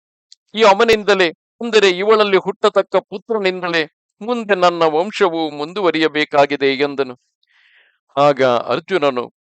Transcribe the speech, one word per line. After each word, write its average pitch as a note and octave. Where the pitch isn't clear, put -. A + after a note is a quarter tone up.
ಈ G#3+
ಅವನಿಂದಲೇ, G3+
ಅಂದರೆ G#3+
ಇವಳಲ್ಲಿ G3+
ಹುಟ್ಟತಕ್ಕ G3
ಪುತ್ರನಿಂದಲೇ F#3
ಮುಂದೆ A3
ನನ್ನ F3
ವಂಶವು E3
ಮುಂದುವರಿಯಬೇಕಾಗಿದೆ D3
ಎಂದನು. C3+
ಆಗ C#3
ಅರ್ಜುನನು C#3+